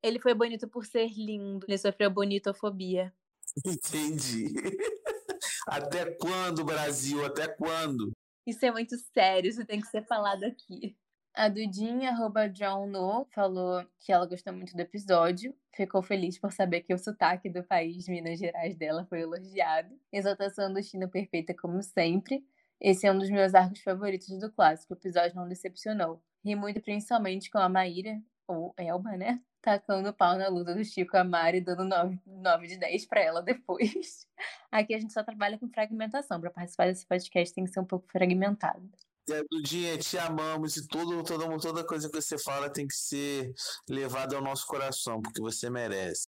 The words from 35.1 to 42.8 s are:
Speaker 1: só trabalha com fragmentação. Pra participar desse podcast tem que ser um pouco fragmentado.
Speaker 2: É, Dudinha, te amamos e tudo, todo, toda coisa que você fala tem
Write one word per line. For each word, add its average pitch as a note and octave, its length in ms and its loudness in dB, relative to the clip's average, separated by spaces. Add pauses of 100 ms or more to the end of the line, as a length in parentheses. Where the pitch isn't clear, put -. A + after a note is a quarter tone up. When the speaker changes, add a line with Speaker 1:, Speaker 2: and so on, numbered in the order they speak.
Speaker 1:
só G#3+ 100 -2
trabalha G#3+ 360 -2
com A#3+ 100 -8
fragmentação. A3 720 -4
Pra E3+ 100 -6
participar F3+ 360 0
desse F#3 200 -2
podcast F3+ 480 0
tem F#3 100 -4
que F#3 60 -4
ser F#3+ 100 -4
um F#3 40 -2
pouco F#3 260 -6
fragmentado. F#3 800 2 (420)
Speaker 2:
É, D3+ 200 -2
Dudinha, D#3+ 480 -2
te E3+ 180 -4
amamos D#3 600 -2
e D#3 100 -10
tudo, E3+ 340 -2
todo, E3 380 -2
toda D#3+ 240 -4
coisa D#3 240 -4
que D3 80 -6
você D3+ 220 -2
fala C#3+ 320 -4
tem C#3+ 160 -4